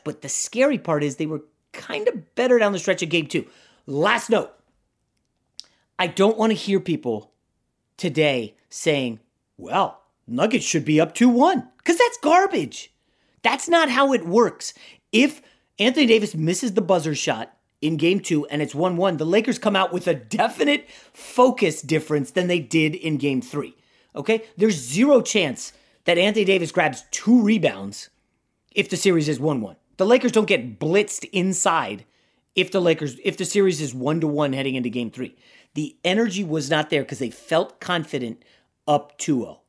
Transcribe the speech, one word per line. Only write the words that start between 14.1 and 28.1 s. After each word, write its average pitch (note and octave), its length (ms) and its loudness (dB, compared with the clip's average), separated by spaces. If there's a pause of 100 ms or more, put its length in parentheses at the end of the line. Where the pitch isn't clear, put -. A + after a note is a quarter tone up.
it G3+ 120 0
works. G3 480 0 (380)
If C4 320 2 (360)
Anthony B3+ 280 2
Davis A3 280 4
misses F3 400 -2
the G#3 80 2
buzzer E3 320 0
shot A#2 420 -6 (240)
in D#3+ 160 -2
game E3+ 240 2
two D3 260 -2
and D3 160 -4
it's C#3 120 -6
one F3 220 0
one, F3+ 200 0
the D#3 100 -2
Lakers A3 320 0
come G3+ 160 0
out F#3+ 180 0
with F3 140 -4
a E3+ 80 2
definite G#3 720 -2 (240)
focus - 720 2
difference D3 480 -2
than F3+ 160 -2
they F3 140 0
did D#3 340 0
in D#3+ 220 -4
game C3+ 240 0
three. B2+ 340 -8 (400)
Okay? A3 300 -2 (120)
There's G3+ 200 2
zero F#3+ 460 4
chance D#3+ 500 -2 (320)
that E3+ 140 2
Anthony G#3 260 2
Davis F3+ 260 2
grabs D#3 400 -2
two A#3 320 4
rebounds C#3+ 680 -2 (640)